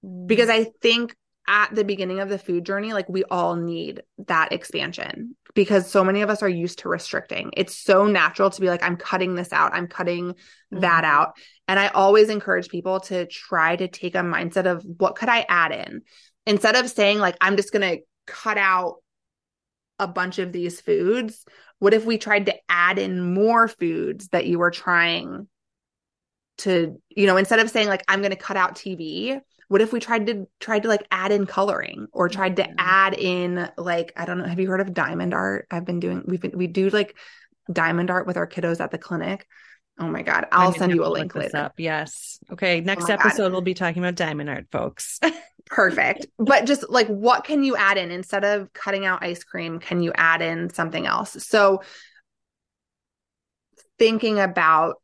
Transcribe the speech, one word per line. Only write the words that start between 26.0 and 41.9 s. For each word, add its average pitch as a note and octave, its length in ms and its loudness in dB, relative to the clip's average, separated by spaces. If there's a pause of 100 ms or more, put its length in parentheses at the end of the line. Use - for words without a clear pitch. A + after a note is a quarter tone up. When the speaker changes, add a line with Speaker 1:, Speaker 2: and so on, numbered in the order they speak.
Speaker 2:
to, E3+ 400 0 (100)
you G3+ 180 4
know, F#3 100 6
instead G3 220 4
of A3+ 100 2
saying, G#3+ 180 0
like, F#3+ 200 -2
"I'm G3 140 0
gonna G3 140 -2
cut F#3+ 220 -8
out F#3 200 0
T F#3+ 180 -10
V," E3+ 420 -8 (300)
what G3 120 4
if A3 140 2
we A#3 80 -2
tried A3+ 260 0
to, G#3 220 -6 (100)
tried G#3+ 240 -2
to, A3+ 60 -2
like, G#3 220 0
add F#3+ 200 -2
in G3+ 140 2
coloring G3 680 -4
or F3 160 2
tried F3+ 300 0
to F#3+ 60 2
Speaker 1:
Yeah. - 140 -6
Speaker 2:
add F#3+ 360 4
in, F3+ 640 -2
like, E3+ 400 -4
I E3+ 80 -6
don't F3 140 -4
know, F3+ 40 -6
have F3 160 -4
you F#3+ 80 0
heard F#3 140 0
of F#3+ 120 -4
diamond F3 400 -2
art? - 380 -2
I've F3 140 -6
been F3 160 -4
doing, F3+ 240 -4
we've F3+ 160 -4
been, F#3 160 -8
we F3+ 100 -2
do, F#3+ 220 0
like, G#3 260 -2 (560)
diamond E3+ 400 0
art F3+ 160 0
with F3+ 80 -4
our F3 100 -2
kiddos E3+ 360 -4
at D#3+ 100 -6
the - 60 -8
clinic. F3 500 -8 (500)
Oh E3+ 120 -6
my D#3+ 140 -6
God. - 280 -2
I'll F3+ 100 4
Speaker 1:
I'm F3+ 60 6
gonna F3+ 120 0
Speaker 2:
send F3+ 120 2
Speaker 1:
have E3+ 60 2
Speaker 2:
you D#3+ 60 2
a - 20 0
Speaker 1:
to - 40 0
look E3 100 -2
Speaker 2:
link - 140 -8
Speaker 1:
this - 200 -6
Speaker 2:
later. D#3 40 -4
Speaker 1:
up. D3 200 -6
Yes. D#3 640 -8 (120)